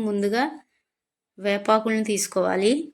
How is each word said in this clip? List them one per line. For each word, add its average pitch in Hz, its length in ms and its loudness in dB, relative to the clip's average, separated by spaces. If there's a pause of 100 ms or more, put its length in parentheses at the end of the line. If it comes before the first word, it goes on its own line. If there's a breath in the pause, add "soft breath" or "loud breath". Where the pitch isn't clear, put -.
ముందుగా 202 360 0 (1040)
వేపాకులను 220 640 0
తీసుకోవాలి. 190 600 0 (220)